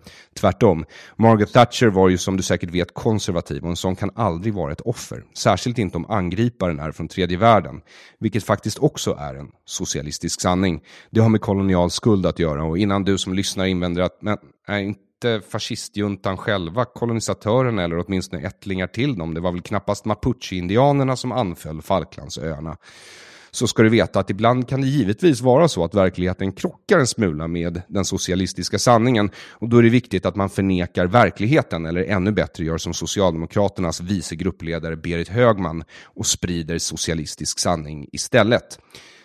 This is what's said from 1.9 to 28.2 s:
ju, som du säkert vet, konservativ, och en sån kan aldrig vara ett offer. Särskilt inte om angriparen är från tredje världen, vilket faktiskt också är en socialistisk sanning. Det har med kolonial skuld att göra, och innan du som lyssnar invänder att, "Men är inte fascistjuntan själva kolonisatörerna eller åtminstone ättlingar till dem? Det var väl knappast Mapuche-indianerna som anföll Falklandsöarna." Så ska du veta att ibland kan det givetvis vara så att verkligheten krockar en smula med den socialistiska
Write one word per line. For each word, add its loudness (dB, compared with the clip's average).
ju, 4
som -2
du -2
säkert -2
vet, -2
konservativ, -4
och -4
en -4
sån -2
kan -6
aldrig -2
vara -4
ett -10
offer. -10
Särskilt 0
inte -4
om -6
angriparen -2
är -6
från -10
tredje -2
världen, 4
vilket -2
faktiskt -2
också 0
är -10
en -16
socialistisk -8
sanning. 0
Det 2
har 6
med 4
kolonial 2
skuld 2
att -2
göra, -2
och -2
innan 0
du 0
som -4
lyssnar -4
invänder -2
att, -2
"Men -4
är -4
inte -4
fascistjuntan -6
själva -4
kolonisatörerna -2
eller -4
åtminstone -6
ättlingar -6
till -4
dem? -8
Det -6
var -2
väl -6
knappast -6
Mapuche-indianerna 0
som -8
anföll -6
Falklandsöarna." -6
Så -2
ska 4
du 8
veta 2
att -2
ibland 0
kan -2
det 0
givetvis 2
vara 6
så 0
att -4
verkligheten 0
krockar 0
en 4
smula -2
med -4
den -2
socialistiska -4